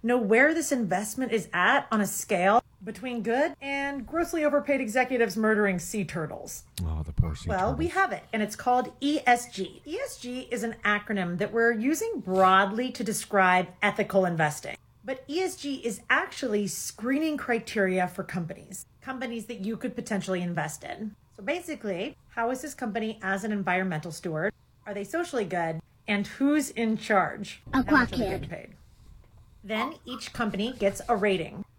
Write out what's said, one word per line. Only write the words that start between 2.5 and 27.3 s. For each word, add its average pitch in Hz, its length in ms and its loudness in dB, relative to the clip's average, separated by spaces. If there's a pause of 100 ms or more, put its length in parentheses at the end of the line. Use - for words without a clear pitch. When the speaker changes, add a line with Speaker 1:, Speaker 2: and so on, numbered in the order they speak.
Speaker 1:
between 226 400 -8
good 254 400 2
and 277 460 -4
grossly 330 380 0
overpaid 285 340 2
executives 240 560 2
murdering 214 420 4
sea 190 280 -4
turtles"? - 580 -8 (220)
Speaker 2:
Oh, 80 180 -2
the 71 80 -8
poor 80 240 4
sea - 140 -6
Speaker 1:
Well, 185 260 2
we 320 140 0
Speaker 2:
turtles. 370 120 2
Speaker 1:
have 381 120 2
it, - 180 -8
and 220 100 0
it's 214 140 -2
called 247 460 2
E 294 260 2
S 240 240 4
G. - 340 -8
E 311 140 -8
S 539 180 -8
G 247 320 -8
is 226 140 -4
an 226 120 -4 (100)
acronym 202 540 -2
that 196 120 -2
we're 233 220 4
using 302 480 0
broadly 190 720 4
to 240 100 -6
describe 185 640 4 (140)
ethical 196 420 2
investing. 160 540 -2 (260)
But 262 240 -8
E 320 140 -2
S 381 160 -2
G 285 180 -6 (100)
is 214 140 -4 (100)
actually 240 580 0
screening 285 680 -2
criteria 190 720 0
for 180 160 -8
companies, - 640 -8 (160)
companies 247 460 -8
that 226 120 -10
you 214 160 -4
could - 220 -6
potentially 190 440 -2
invest 170 440 -4
in. 214 280 -10 (220)
So 208 100 -16
basically, 262 720 -4 (140)
how 233 200 -2
is 254 100 -4
this 294 120 -10
company 220 480 -4
as 190 240 -2
an 208 80 0
environmental 185 580 0
steward? 160 400 -2 (340)
Are - 80 -8
they 202 120 -6
socially 311 400 -2
good? 165 340 -2 (260)
And 202 220 0
who's 285 420 2
in 220 280 0
charge? 196 640 0 (120)